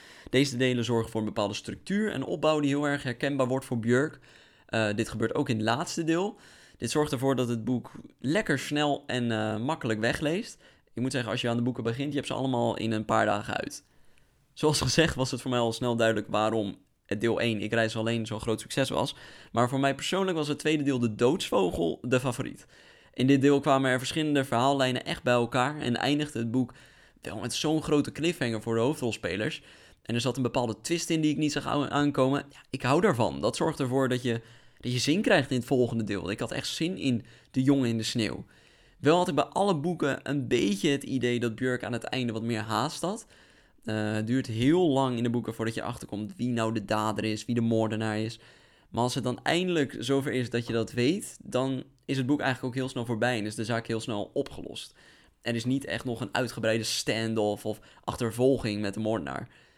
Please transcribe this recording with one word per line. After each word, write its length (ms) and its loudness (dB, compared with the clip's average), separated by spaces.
Deze 260 4
delen 280 2
zorgen 260 0
voor 100 -2
een 60 0
bepaalde 280 0
structuur 580 -4
en 100 -4
opbouw 380 2
die 100 4
heel 140 2
erg 180 0
herkenbaar 440 0
wordt 180 0
voor 140 -2
Björk. 400 2
Eh, 280 0
dit 140 0
gebeurt 260 -2
ook 140 0
in 80 2
het 80 0
laatste 400 0
deel. 340 0
Dit 140 -4
zorgt 220 0
ervoor 240 2
dat 120 0
het 160 -2
boek 260 -2
lekker 380 0
snel 480 0
en, 260 -2
eh, 240 0
makkelijk 440 -2
wegleest. 640 -2
Ik 80 -4
moet 100 -2
zeggen, 180 -2
als 100 -2
je 80 0
aan 80 2
de 60 0
boeken 200 -2
begint, 260 -2
je 60 -4
hebt 120 -2
ze 80 -4
allemaal 420 0
in 160 -2
een 120 -2
paar 220 2
dagen 280 -2
uit. 300 -6
Zoals 280 2
gezegd 340 2
was 160 -2
het 100 -6
voor 100 -6
mij 100 2
al 120 2
snel 240 -2
duidelijk 320 2
waarom 480 0
het 140 -4
deel 200 2
één, 200 0
Ik 120 -6
reis 240 0
alleen, 300 -2
zo'n 140 -6
groot 200 -2
succes 280 -2
was. 260 -2
Maar 160 4
voor 120 -2
mij 140 2
persoonlijk 420 -2
was 120 -2
het 100 -2
tweede 240 2
deel, 160 2
De 160 0
Doodsvogel, 880 0
de 180 2
favoriet. 460 -6
In 120 2
dit 140 8
deel 200 6
kwamen 300 4
er 80 2
verschillende 460 0
verhaallijnen 600 2
echt 180 -6
bij 120 4
elkaar 460 0
en 160 0
eindigde 420 0
het 120 -2
boek 220 2
wel 160 -8
met 160 -6
zo'n 280 0
grote 300 2
cliffhanger 500 -2
voor 120 -2
de 60 2
hoofdrolspelers. 800 -2
En 120 -4
er 60 0
zat 160 0
een 60 -2
bepaalde 380 0
twist 300 -2
in 100 2
die 100 4
ik 60 0
niet 160 0
zag 140 -4
aan-, 240 0
aankomen. 580 2
Ja, 100 -20
ik 120 -6
hou 180 4
daarvan. 400 2
Dat 160 0
zorgt 240 0
ervoor 280 2
dat 140 0
je, 180 0
dat 140 -6
je 60 0
zin 240 2
krijgt 280 4
in 60 0
het 100 -2
volgende 380 2
deel. 260 -2
Ik 100 -4
had 120 -4
echt 160 -6
zin 300 -4
in 260 0
De 120 2
Jongen 260 4
in 80 0
de 60 -2
Sneeuw. 420 -2
Wel 180 4
had 120 2
ik 60 -2
bij 100 2
alle 320 0
boeken 460 -2
een 260 -2
beetje 420 2
het 120 0
idee 380 -2
dat 140 -2
Björk 300 -4
aan 80 -6
het 120 -6
einde 280 -4
wat 100 -6
meer 180 -2
haast 420 -4
had. 240 -6
Eh, 280 -2
het 140 -2
duurt 200 0
heel 420 4
lang 280 2
in 60 -2
de 80 0
boeken 240 -2
voordat 200 -4
je 80 -6
achterkomt 540 -8
wie 120 -2
nou 240 0
de 120 -2
dader 400 0
is, 200 -2
wie 100 -2
de 60 2
moordenaar 580 0
is. 220 -4
Maar 120 0
als 120 0
het 100 -2
dan 180 -4
eindelijk 560 0
zover 340 0
is 180 -2
dat 160 -2
je 60 -6
dat 200 -2
weet, 500 0
dan 420 -2
is 120 -4
het 100 0
boek 140 2
eigenlijk 340 -2
ook 60 -4
heel 80 -2
snel 180 -6
voorbij 320 0
en 80 -4
is 80 -8
de 100 -4
zaak 220 -2
heel 140 -2
snel 320 -4
opgelost. 640 -6
Er 120 -2
is 100 -2
niet 200 0
echt 200 -6
nog 160 -4
een 140 -6
uitgebreide 500 0
standoff 800 0
of 140 -4
achtervolging 760 0
met 140 -4
de 60 -6
moordenaar. 480 -2